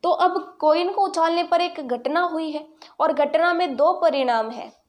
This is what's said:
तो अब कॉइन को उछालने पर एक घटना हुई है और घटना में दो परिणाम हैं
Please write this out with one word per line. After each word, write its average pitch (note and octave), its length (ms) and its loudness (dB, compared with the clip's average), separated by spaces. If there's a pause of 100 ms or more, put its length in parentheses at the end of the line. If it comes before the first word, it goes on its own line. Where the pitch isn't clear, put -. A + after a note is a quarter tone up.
तो F4 60 0
अब - 520 0
कॉइन E4+ 300 2
को G4+ 140 0
उछालने E4 380 0
पर E4+ 180 2
एक F4 200 -4
घटना C4 400 -4
हुई D#4+ 300 -4
है D4+ 160 -8 (320)
और D#4+ 140 2
घटना D#4+ 400 2
में E4+ 220 -2
दो D#4+ 180 4
परिणाम B3+ 560 0
हैं A3+ 220 -14 (180)